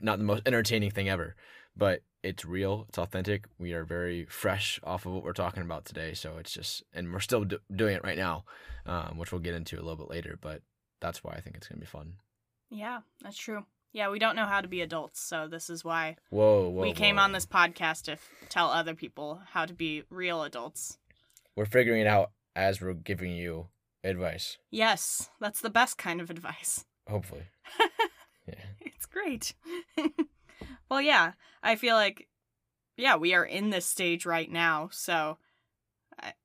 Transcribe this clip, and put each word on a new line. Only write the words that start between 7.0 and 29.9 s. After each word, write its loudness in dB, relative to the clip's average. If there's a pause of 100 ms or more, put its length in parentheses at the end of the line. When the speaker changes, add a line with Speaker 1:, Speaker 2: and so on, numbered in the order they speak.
Speaker 1:
we're -4
still 0
do-, -4 (140)
doing 2
it -4
right -4
now, -2 (420)
um, -4
which -10
we'll -4
get -4
into -8
a -10
little -8
bit -12
later, -8
but -10 (380)
that's -6
why -10
I -10
think -16
it's -16
gonna -14
be -14
fun. -14 (560)
Speaker 2:
Yeah, -10 (220)
that's -16
true. -8 (260)
Yeah, -2
we -4
don't 2
know 0
how 0
to -4
be -4
adults, -6
so -6
this -10
is -10
why -2 (160)
Speaker 1:
Whoa, 8
whoa, 0
Speaker 2:
we 2
came 6
Speaker 1:
whoa. 8
Speaker 2:
on 6
this -2
podcast 2
to -6
f-, -12 (180)
tell 4
other 0
people -10 (100)
how 0
to -10
be -4
real -2
adults. -10 (600)
Speaker 1:
We're 0
figuring 6
it 4
out 6 (240)
as 2
we're -4
giving -4
you -6 (380)
advice. -2 (120)
Speaker 2:
Yes, 0 (120)
that's -4
the -2
best 4
kind -4
of -8
advice. -6 (240)
Speaker 1:
Hopefully. -4 (320)
Speaker 2:
<laughs> 6 (580)
Speaker 1:
Yeah. -12 (260)
Speaker 2:
It's -14
great. -4 (420)